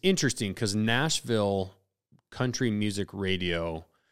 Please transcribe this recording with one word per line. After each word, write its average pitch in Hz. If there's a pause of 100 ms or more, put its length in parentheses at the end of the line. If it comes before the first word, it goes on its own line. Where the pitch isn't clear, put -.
interesting 127
'cause 101
Nashville 107 (540)
country 127
music 104
radio 87 (260)